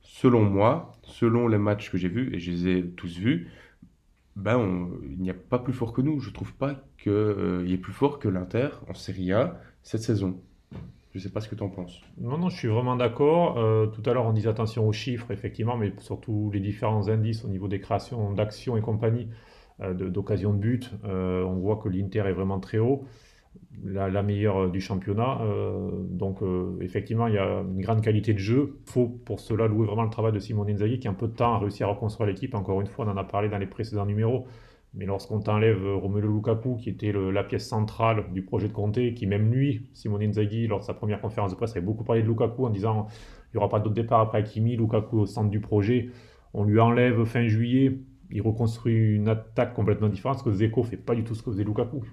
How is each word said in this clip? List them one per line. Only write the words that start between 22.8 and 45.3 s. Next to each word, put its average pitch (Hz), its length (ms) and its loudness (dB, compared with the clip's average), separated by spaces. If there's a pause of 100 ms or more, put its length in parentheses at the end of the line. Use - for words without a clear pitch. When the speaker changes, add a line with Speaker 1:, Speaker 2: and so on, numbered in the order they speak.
Speaker 2:
la, 98 280 -2
la 98 120 2
meilleure, 101 420 2
euh, 92 40 2
du 92 140 -2
championnat. 107 580 -2
Euh, 101 500 -2 (200)
donc, 95 320 -4
euh, 92 400 -2
effectivement, 110 460 -2
il 107 60 2
y 101 40 2
a 95 220 0
une 92 200 -4
grande 110 220 2
qualité 107 320 2
de 98 40 0
jeu. 120 460 0
Faut 123 220 2
pour 113 340 -8
cela 110 280 0
louer 107 180 2
vraiment 107 180 0
le 110 60 0
travail 110 220 0
de 104 60 0
Simone 104 300 -2
Inzaghi, 107 300 0
qui 120 100 -4
en 95 60 -2
peu 113 140 -4
de 113 40 -4
temps 120 220 2
a 110 60 2
réussi 101 220 -2
à 104 40 2
reconstruire 104 420 0
l'équipe. 98 260 -4
Encore 98 280 0
une 104 60 -4
fois, 113 180 -6
on 104 40 0
en 98 60 -2
a 98 80 -2
parlé 101 240 0
dans 104 80 -2
les 98 100 -2
précédents 107 380 -4
numéros. 110 420 0 (480)
Mais 95 100 -8
lorsqu'on 98 360 -4
t'enlève, 107 440 4
euh, 98 120 0
Romelu 98 300 0
Lukaku, 110 500 0
qui 113 120 -8
était 104 240 -4
le, 98 180 0
la 98 140 0
pièce 113 240 -4
centrale 107 640 0
du 92 100 -4
projet 101 260 -2
de 107 40 -4
Conte, 104 260 -2 (160)
qui 110 120 -4
même 104 260 2
lui, 131 400 0
Simone 104 300 -4
Inzaghi, 107 460 0
lors 101 100 0
de 98 60 -6
sa - 100 -6
première 104 260 -2
conférence 107 300 -2
de 92 60 -6
presse, 110 160 -4
avait 87 120 -4
beaucoup 110 200 -2
parlé 113 180 2
de 110 40 2
Lukaku 113 380 2
en 120 60 0
disant, « 107 360 0 (460)
Il - 40 -4
n'y - 20 0
aura 101 100 2
pas 110 100 2
d'autre 107 160 0
départ 113 260 4
après 110 180 2
Hakimi, 110 360 0
Lukaku 110 440 0
au 104 80 4
centre 107 240 0